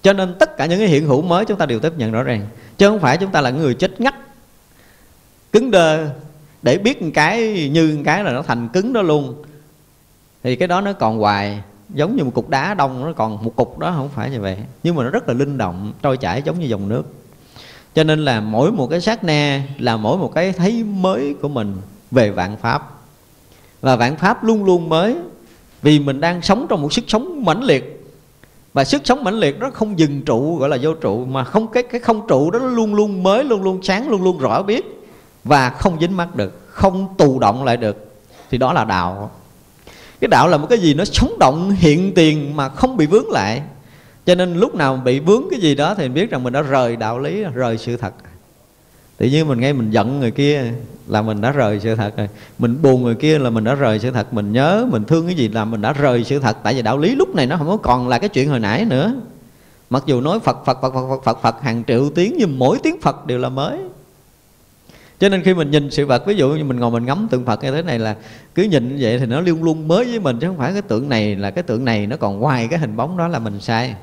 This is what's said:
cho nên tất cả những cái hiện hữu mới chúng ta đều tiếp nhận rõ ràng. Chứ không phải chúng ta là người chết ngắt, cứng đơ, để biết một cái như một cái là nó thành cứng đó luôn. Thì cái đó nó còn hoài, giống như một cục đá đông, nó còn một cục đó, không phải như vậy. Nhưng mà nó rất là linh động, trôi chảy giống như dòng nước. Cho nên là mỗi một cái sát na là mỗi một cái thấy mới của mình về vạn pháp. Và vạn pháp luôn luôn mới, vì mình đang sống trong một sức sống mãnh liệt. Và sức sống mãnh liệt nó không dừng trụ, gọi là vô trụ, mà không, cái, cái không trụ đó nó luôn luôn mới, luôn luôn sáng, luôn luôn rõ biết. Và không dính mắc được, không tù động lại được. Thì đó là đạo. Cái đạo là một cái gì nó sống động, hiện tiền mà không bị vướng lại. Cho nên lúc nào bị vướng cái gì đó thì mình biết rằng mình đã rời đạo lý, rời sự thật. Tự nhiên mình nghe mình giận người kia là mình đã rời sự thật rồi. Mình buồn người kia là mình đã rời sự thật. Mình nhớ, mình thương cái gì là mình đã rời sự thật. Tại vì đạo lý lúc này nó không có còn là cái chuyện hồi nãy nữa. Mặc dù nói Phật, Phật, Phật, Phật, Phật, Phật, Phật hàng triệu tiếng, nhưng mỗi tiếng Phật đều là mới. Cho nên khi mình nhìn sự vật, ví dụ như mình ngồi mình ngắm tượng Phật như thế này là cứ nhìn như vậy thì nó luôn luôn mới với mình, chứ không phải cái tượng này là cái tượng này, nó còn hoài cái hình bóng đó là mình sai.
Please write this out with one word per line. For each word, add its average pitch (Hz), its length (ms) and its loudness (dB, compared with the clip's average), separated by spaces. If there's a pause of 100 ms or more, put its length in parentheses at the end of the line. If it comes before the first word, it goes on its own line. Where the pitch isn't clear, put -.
cho 196 100 6
nên 185 260 0
tất - 180 2
cả 139 100 -2
những 175 120 0
cái 214 100 4
hiện 156 180 4
hữu 143 160 4
mới 180 220 2
chúng 208 140 -2
ta 160 80 2
đều 117 140 0
tiếp 165 160 0
nhận 113 160 -2
rõ 113 100 0
ràng. 113 240 -2 (320)
Chứ 196 100 6
không 214 120 2
phải 139 160 4
chúng 190 140 -2
ta 160 100 2
là 127 100 0
người 135 240 0
chết 185 260 -4
ngắt, 262 140 0 (1400)
cứng 247 180 2
đơ, 160 380 2 (540)
để 127 160 2
biết 214 240 0
một 160 120 -4
cái 190 580 0
như 160 240 4
một 147 80 -6
cái 170 200 0
là 143 80 -2
nó 131 100 -4
thành 120 260 -4
cứng 202 240 0
đó 226 100 2
luôn. 147 400 0 (1040)
Thì 123 80 0
cái 180 120 0
đó 180 120 0
nó 202 120 -4
còn 113 260 0
hoài, 104 420 0 (340)
giống 165 220 -2
như 170 80 0
một 123 100 -2
cục 120 140 -2
đá 139 260 -2
đông, 131 300 -2
nó 165 80 -6
còn 110 320 -4
một 113 120 -6
cục 117 220 -2
đó, 160 180 -4
không 139 120 -4
phải 131 220 -6
như 127 100 -6
vậy. 95 160 -4 (260)
Nhưng 170 120 0
mà 135 100 0
nó 123 60 -2
rất 185 180 -4
là 123 60 -2
linh 139 240 -4
động, 95 340 -6 (100)
trôi 135 140 0
chảy 113 260 -4
giống 160 180 -4
như 160 60 -4
dòng 98 220 -4
nước. 127 140 -2 (920)
Cho 156 100 4
nên 156 200 2
là 120 160 2
mỗi 110 320 0
một 147 140 -2
cái 165 140 -2
sát 220 240 -2
na 147 380 0 (160)
là 120 180 0
mỗi 110 220 0
một 135 160 -4
cái 180 180 0
thấy 208 320 0
mới 208 580 -2
của 147 60 -4
mình 107 280 -4 (340)
về 117 200 4
vạn 98 260 -4
pháp. 135 340 -4 (880)
Và 127 160 4
vạn 123 200 0
pháp 196 280 0
luôn 220 200 2
luôn 175 240 2
mới, 185 280 2 (680)
vì 151 160 6
mình 139 220 -2
đang 170 220 -2
sống 220 260 0
trong 165 140 0
một 151 100 -4
sức 233 160 -2
sống 277 360 -4
mãnh 185 180 0
liệt. 151 440 -2 (680)
Và 139 120 2
sức 285 200 0
sống 262 200 0
mãnh 202 140 -2
liệt 143 200 0
nó 254 120 -4
không 214 280 -4
dừng 143 240 2
trụ, 143 340 0
gọi 135 120 0
là 147 140 0
vô 156 120 0
trụ, 123 300 -2
mà 131 200 -4
không, 220 220 0
cái, 247 160 -2
cái 240 180 -6
không 220 280 0
trụ 165 220 4
đó 220 80 0
nó 262 80 -2
luôn 226 280 0
luôn 208 280 0
mới, 202 220 2
luôn 220 180 0
luôn 190 200 -2
sáng, 208 260 -2
luôn 202 140 0
luôn 180 160 0
rõ 131 240 0
biết. 214 460 -4 (360)
Và 131 260 4
không 165 300 -2
dính 175 160 0
mắc 170 200 -6
được, 98 320 -4
không 190 500 0
tù 135 200 4
động 120 260 2
lại 123 120 2
được. 107 380 -6 (360)
Thì 123 80 -2
đó 131 140 2
là 139 120 2
đạo. 95 460 -2 (880)
Cái - 80 0
đạo 151 200 6
là 156 80 4
một 147 140 -2
cái 240 80 4
gì 160 160 6
nó 160 100 2
sống 392 340 0
động, 165 320 4
hiện 180 440 4
tiền 151 420 4
mà 139 120 -2
không 262 280 0
bị 156 100 4
vướng 208 240 2
lại. 113 320 -2 (640)
Cho 180 80 6
nên 180 220 0
lúc 185 180 0
nào 135 300 2
bị 127 160 2
vướng 202 300 4
cái 294 100 -4
gì 151 140 4
đó 151 200 0
thì 196 80 -4
mình 127 120 -4
biết 185 160 0
rằng 127 120 -4
mình 123 100 -4
đã 143 100 0
rời 131 340 2
đạo 113 220 -4
lý, 170 260 -4 (100)
rời 117 240 -2
sự 120 180 -6
thật. 95 180 -6 (1000)
Tự 107 100 0
nhiên 151 220 2
mình 120 120 0
nghe 139 120 2
mình 113 180 -2
giận 113 300 0
người 120 100 0
kia 143 420 0 (360)
là 104 140 0
mình 107 180 -4
đã 120 120 0
rời 107 280 0
sự 113 140 -2
thật 107 220 -4
rồi. 104 120 -4 (300)
Mình 120 240 0
buồn 131 200 6
người 117 120 0
kia 151 240 2
là 127 120 0
mình 110 140 0
đã 123 100 2
rời 120 240 0
sự 120 120 -2
thật. 117 220 -4
Mình 104 200 -2
nhớ, 170 380 2
mình 110 140 0
thương 165 220 2
cái 180 80 -2
gì 127 140 0
là 107 160 -2
mình 113 160 -4
đã 110 120 0
rời 131 320 2
sự 139 140 -2
thật. 120 240 0
Tại 110 120 0
vì 127 80 -2
đạo 120 160 0
lý 190 160 2
lúc 370 200 0
này 143 120 2
nó 151 100 -2
không 147 120 -2
có 202 80 0
còn 123 320 0
là 123 100 2
cái 117 100 -2
chuyện 135 200 0
hồi 131 120 0
nãy 110 240 0
nữa. 185 300 0 (760)
Mặc 131 160 -2
dù 131 140 2
nói 170 200 -2
Phật, - 260 -2
Phật, 131 160 0
Phật, 131 120 -2
Phật, 131 140 -4
Phật, 131 160 -6
Phật, 117 180 -2
Phật 113 200 0
hàng 117 240 -4
triệu 131 280 2
tiếng, 196 240 0
nhưng 165 200 0
mỗi 139 240 2
tiếng 330 180 -2
Phật - 260 -4
đều 123 120 -2
là 127 100 -2
mới. 147 300 -4 (1400)
Cho 196 100 4
nên 190 140 2
khi 185 120 4
mình 156 160 0
nhìn 143 200 2
sự 147 160 0
vật, - 200 2
ví 208 100 0
dụ 139 120 4
như 156 160 -2
mình 131 160 -2
ngồi 120 100 2
mình 117 140 -2
ngắm 185 260 -2
tượng 127 140 0
Phật 113 180 -2
như 135 100 -4
thế 156 100 -2
này 147 160 -4
là 110 180 -2 (380)
cứ 175 80 2
nhìn 147 260 2
như 135 120 -6
vậy 120 180 2
thì 131 80 0
nó 123 140 -2
luôn 170 220 0
luôn 160 260 -2
mới 196 160 4
với 233 160 -4
mình, 127 200 -2
chứ 156 60 -4
không 185 100 -4
phải 143 160 -4
cái 202 100 -4
tượng 123 260 -2
này 107 280 0
là 98 140 -4
cái 95 120 -6
tượng 120 220 -4
này, 110 220 0
nó 120 100 -6
còn 101 240 -4
hoài 123 280 0
cái 170 100 -2
hình 110 180 -4
bóng 151 200 -4
đó 170 120 -2
là 165 100 -4
mình 104 220 -6
sai. 117 420 -4